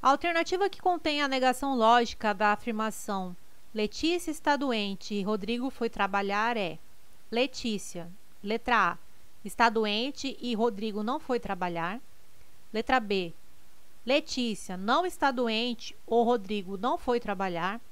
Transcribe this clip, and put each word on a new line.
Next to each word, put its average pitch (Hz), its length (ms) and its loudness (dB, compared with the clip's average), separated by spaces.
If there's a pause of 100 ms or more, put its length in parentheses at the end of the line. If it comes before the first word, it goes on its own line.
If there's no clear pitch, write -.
A 254 100 6
alternativa 339 580 2
que - 120 -6
contém 330 400 2
a 285 60 2
negação 262 480 2
lógica 233 580 6
da 208 200 4
afirmação 208 840 -2 (400)
"Letícia 311 560 0
está 294 260 2
doente 220 580 0
e 202 100 0
Rodrigo 220 440 -2
foi 233 220 -2
trabalhar" 202 680 0
é: 170 220 -2 (500)
Letícia 220 800 -2 (400)
letra 214 440 2
A, - 60 -8 (460)
está 226 240 4
doente 226 720 0
e 240 140 -2
Rodrigo 214 480 0
não 254 180 -2
foi 254 180 0
trabalhar. 180 640 -2 (720)
Letra 233 260 2
B, 196 360 0 (720)
Letícia 240 680 0
não 226 300 2
está 349 260 2
doente 240 640 0 (120)
ou 233 180 6
Rodrigo 202 540 0
não 254 180 0
foi 240 240 0
trabalhar. 190 580 -2 (140)